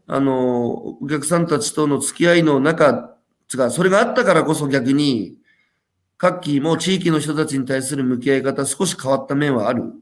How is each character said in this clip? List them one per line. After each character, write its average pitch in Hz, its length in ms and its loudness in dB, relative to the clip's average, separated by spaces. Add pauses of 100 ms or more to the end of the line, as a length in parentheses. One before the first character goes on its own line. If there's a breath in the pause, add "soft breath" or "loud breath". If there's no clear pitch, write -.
あ 139 140 -2
の、 127 800 -2
お 147 80 -8
客 143 160 -4
さ 170 140 2
ん 170 80 0
た 147 120 0
ち 143 140 -6
と 151 140 0
の 139 140 0
付 - 180 -6
き 170 100 4
合 175 80 6
い 170 60 4
の 143 180 4
中、 160 560 2 (320)
つ - 80 -10
か、 180 160 2
そ 165 100 0
れ 185 80 4
が 196 80 4
あ 220 40 6
っ 240 120 -2
た 247 80 2
か 196 100 4
ら 160 120 2
こ 151 100 0
そ 147 140 -2
逆 131 240 0
に、 127 440 0 (840)
カ 180 100 2
ッ 135 120 -2
キ 143 200 -2
ー - 20 -2
も 160 140 2
地 190 180 0
域 170 160 0
の 156 80 2
人 147 160 -4
た 151 120 -2
ち 139 120 -4
に 127 80 -4
対 135 160 -2
す 143 140 -6
る 135 80 -2
向 127 160 -2
き 131 100 0
合 135 60 4
い 127 60 0
方、 135 220 -2
少 180 220 -2
し - 100 -4
変 127 140 -6
わ 135 80 2
っ 135 80 -10
た 143 80 -4
面 143 220 0
は 107 120 -2
あ 127 60 0
る？ - 280 -6